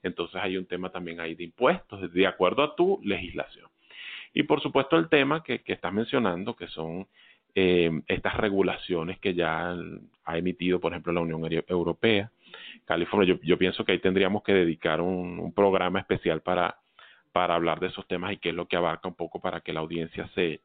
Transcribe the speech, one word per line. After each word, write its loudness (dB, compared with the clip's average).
Entonces -6
hay -2
un -6
tema -6
también -10
ahí -8
de -12
impuestos, -2
de 4
acuerdo 4
a -2
tu 2
legislación. -6
Y 2
por 2
supuesto 2
el 2
tema 4
que, -4
que -6
estás -6
mencionando, -2
que -12
son, -8
eh, 4
estas -2
regulaciones -2
que -2
ya -2
ha -4
emitido, 0
por -2
ejemplo, -6
la 0
Unión -4
Ere-, -2
Europea, 0
California. 4
Yo, -12
yo 4
pienso 0
que 0
ahí 2
tendríamos 2
que 2
dedicar 2
un, -4
un -6
programa 4
especial 0
para, 0
para 2
hablar 0
de -2
esos -10
temas -4
y -8
qué -4
es -4
lo -6
que -2
abarca -2
un -8
poco -10
para -6
que -10
la -4
audiencia -6
se -2